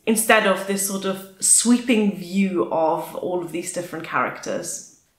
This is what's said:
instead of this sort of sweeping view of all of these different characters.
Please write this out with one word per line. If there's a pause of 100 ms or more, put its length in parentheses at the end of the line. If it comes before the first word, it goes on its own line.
instead
of
this
sort
of
sweeping
view
of
all
of
these
different
characters. (200)